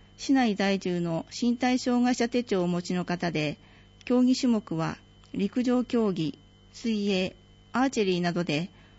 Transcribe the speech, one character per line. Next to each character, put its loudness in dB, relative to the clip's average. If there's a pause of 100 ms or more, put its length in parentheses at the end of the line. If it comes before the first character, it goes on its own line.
(180)
市 -2
内 4
在 0
住 -2
の -2
身 0
体 2
障 0
害 2
者 0
手 0
帳 0
を 0
お 0
持 0
ち -6
の -2
方 -4
で、 -2 (480)
競 2
技 4
種 0
目 -2
は -4 (360)
陸 -2
上 2
競 0
技、 -4 (320)
水 -2
泳、 0 (380)
ア 0
ー 2
チ 0
ェ 0
リ 2
ー 0
な 0
ど -2
で、 -2 (300)